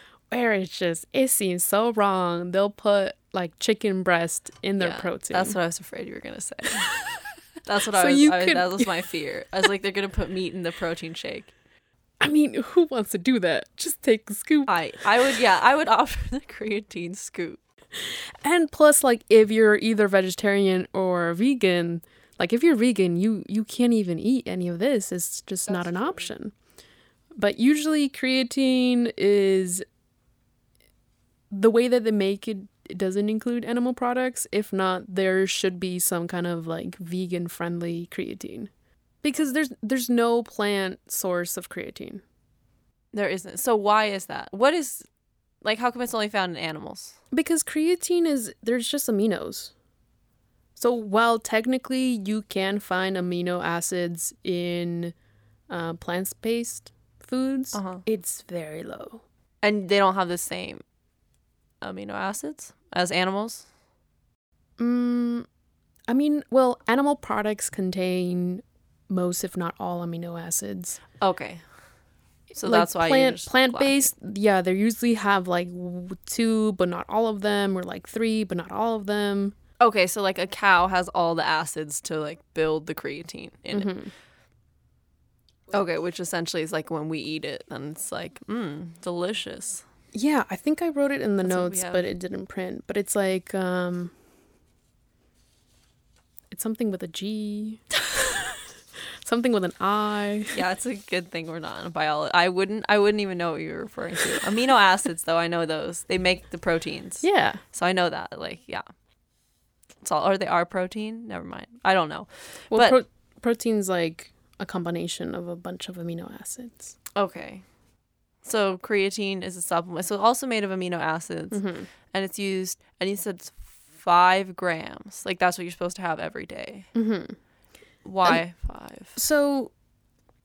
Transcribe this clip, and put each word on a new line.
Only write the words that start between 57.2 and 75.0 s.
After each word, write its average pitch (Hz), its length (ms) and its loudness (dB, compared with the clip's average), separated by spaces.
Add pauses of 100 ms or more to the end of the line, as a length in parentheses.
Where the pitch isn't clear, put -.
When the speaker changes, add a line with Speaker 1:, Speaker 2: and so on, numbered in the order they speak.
Speaker 2:
Uh-huh. 190 320 -6
Speaker 1:
it's - 380 -4
very 160 400 -10
low. - 380 -14 (420)
Speaker 2:
And 208 260 2
they 202 80 6
don't 190 160 6
have 190 140 0
the 175 100 -2
same - 440 -8 (1000)
amino 196 320 -10
acids 208 600 -8 (200)
as 180 180 0
animals? 190 540 -2 (1120)
Speaker 1:
Mm, 240 680 0 (640)
I 233 60 0
mean, 294 380 2
well, 254 360 4
animal 277 280 4
products 208 540 -4
contain 180 920 -2 (460)
most, 180 360 0
if 185 120 -8
not 170 240 -4
all, 175 260 -4
amino 170 340 -8
acids. 180 600 -6 (220)
Speaker 2:
Okay. 175 400 -2 (920)
So - 140 -6
Speaker 1:
Like, 170 140 8
Speaker 2:
that's 170 140 0
why 165 120 4
you 165 40 4
Speaker 1:
plant, 262 260 6
Speaker 2:
just - 120 -12
Speaker 1:
plant-based, 262 720 4
Speaker 2:
lacking. 196 220 -4
Speaker 1:
yeah, 196 180 6
they're 185 120 2
usually 226 420 2